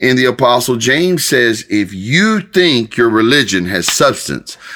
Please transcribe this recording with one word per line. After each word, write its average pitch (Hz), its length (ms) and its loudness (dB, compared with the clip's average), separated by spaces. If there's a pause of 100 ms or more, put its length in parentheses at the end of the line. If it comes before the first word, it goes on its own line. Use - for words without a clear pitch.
And 127 160 2
the 127 80 2
Apostle 123 500 0
James 147 480 0
says, 117 460 0
"If 95 240 -2
you 175 480 0
think 143 560 0
your 120 120 2
religion 110 580 2
has 90 180 -4
substance, - 720 -2 (180)